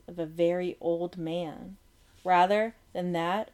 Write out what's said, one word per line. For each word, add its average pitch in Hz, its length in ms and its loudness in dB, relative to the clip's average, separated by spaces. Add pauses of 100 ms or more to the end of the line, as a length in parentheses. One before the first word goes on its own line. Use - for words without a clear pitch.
of 175 100 -10
a 165 60 -4
very 170 560 0
old 175 360 -2
man, 170 600 -8 (460)
rather 196 520 4 (160)
than 180 220 -4
that 175 400 -2